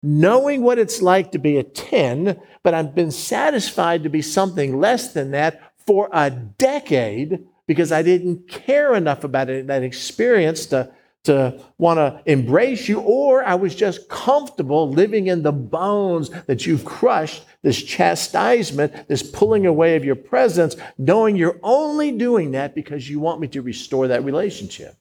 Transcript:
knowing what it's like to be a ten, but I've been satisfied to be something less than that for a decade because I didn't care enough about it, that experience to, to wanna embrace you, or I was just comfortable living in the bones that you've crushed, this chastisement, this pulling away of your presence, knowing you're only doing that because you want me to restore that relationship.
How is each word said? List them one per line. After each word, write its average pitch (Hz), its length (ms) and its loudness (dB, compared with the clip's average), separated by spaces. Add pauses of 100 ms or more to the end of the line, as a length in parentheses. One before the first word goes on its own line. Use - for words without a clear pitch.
knowing 233 600 4
what 240 160 4
it's 220 240 0
like 185 300 2
to 165 60 -4
be 143 200 2
a 131 40 0
ten, 160 800 -2 (220)
but 175 100 2
I've 156 220 -4
been 170 160 0
satisfied 190 920 -2
to 160 40 -2
be 151 140 -2
something 151 580 -2
less 226 320 0
than 139 200 -4
that 151 280 -2 (260)
for 202 240 2
a 147 200 2
decade 135 1120 -2 (220)
because 156 260 -2
I 160 100 0
didn't 175 440 0
care 285 480 0
enough 156 300 -2
about 131 240 -2
it, 131 200 -6
that 135 140 -2
experience 160 840 0
to, 131 240 -2 (320)
to 135 360 2 (200)
wanna 165 480 2
embrace 165 640 2
you, 214 100 0
or 262 420 4
I 202 120 0
was 185 200 -2
just 190 360 -4
comfortable 160 800 0
living 196 380 2
in 175 140 0
the 147 80 2
bones 165 760 -2 (180)
that 127 200 -2
you've 165 180 0
crushed, - 580 -2 (200)
this 151 200 0
chastisement, 170 1300 -2
this 135 140 -2
pulling 208 420 0
away 165 320 4
of 139 80 0
your 139 100 0
presence, 175 640 0 (220)
knowing 208 380 2
you're 170 260 0
only 302 500 0
doing 220 380 0
that 135 240 -4
because 147 340 -10
you 147 100 -6
want 160 220 -4
me 147 80 -6
to 131 140 -8
restore 131 460 -2
that 127 160 0
relationship. 139 760 -6